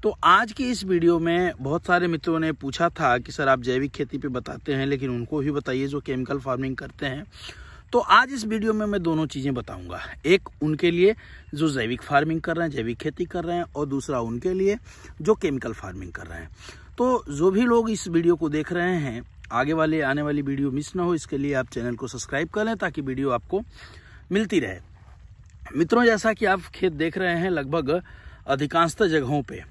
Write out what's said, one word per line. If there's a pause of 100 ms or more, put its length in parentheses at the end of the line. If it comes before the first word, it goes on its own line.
तो
आज
की
इस
वीडियो
में (100)
बहुत
सारे
मित्रों
ने
पूछा
था
कि
सर,
आप
जैविक
खेती
पे
बताते
हैं,
लेकिन
उनको
भी
बताइए
जो
केमिकल
फार्मिंग
करते
हैं। (640)
तो
आज
इस
वीडियो
में
मैं
दोनों
चीज़ें
बताऊंगा, (240)
एक (120)
उनके
लिए (380)
जो
जैविक
फार्मिंग
कर
रहे
हैं,
जैविक
खेती
कर
रहे
हैं, (100)
और
दूसरा
उनके
लिए (440)
जो
केमिकल
फार्मिंग
कर
रहे
हैं। (480)
तो
जो
भी
लोग
इस
वीडियो
को
देख
रहे
हैं, (280)
आगे
वाले,
आने
वाली
वीडियो
मिस
ना
हो,
इसके
लिए
आप
चैनल
को
सब्सक्राइब
कर
लें
ताकि
वीडियो
आपको (680)
मिलती
रहे। (960)
मित्रों,
जैसा
कि
आप
खेत
देख
रहे
हैं,
लगभग (440)
अधिकांशतः
जगहों
पे